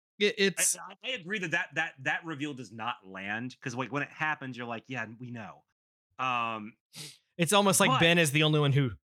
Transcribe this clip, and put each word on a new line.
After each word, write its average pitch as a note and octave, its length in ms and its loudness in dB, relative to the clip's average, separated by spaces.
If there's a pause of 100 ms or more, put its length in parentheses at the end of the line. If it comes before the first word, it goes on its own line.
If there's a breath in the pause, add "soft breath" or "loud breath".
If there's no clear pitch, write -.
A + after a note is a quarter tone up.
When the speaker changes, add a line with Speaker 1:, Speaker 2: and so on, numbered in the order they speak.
(200)
Speaker 1:
It, G3+ 180 4
Speaker 2:
I, G3+ 60 4
Speaker 1:
it's F#3 340 0
Speaker 2:
I, F3 260 -16
I A#3+ 80 -6
agree G3+ 280 -4
that, F3 120 -4
that, F3 240 -2
that, D#3+ 180 -2 (100)
that E3+ 220 -2
reveal D3 280 -6
does A#2+ 180 -14
not A2+ 240 -6 (100)
land, G2+ 560 -6
'cause, A#2+ 140 -6
like, B2 160 -4
when C#3+ 120 -2
it C3 60 -10
happens, C#3+ 480 -6
you're A#2+ 100 -10
like, A2+ 200 -8
"Yeah, B2 180 -6 (140)
we B2 120 -14
know." G2+ 320 -14 (560)
Um, A#2 540 -4 (640 loud breath)
Speaker 1:
It's F3 160 2
almost G3+ 260 6
like G3+ 120 6
Speaker 2:
but C4 80 4
Speaker 1:
Ben E3+ 180 6
is D#3+ 140 4
the D3+ 120 4
only D#3 160 4
one C#3+ 140 4
who C3+ 180 4 (160)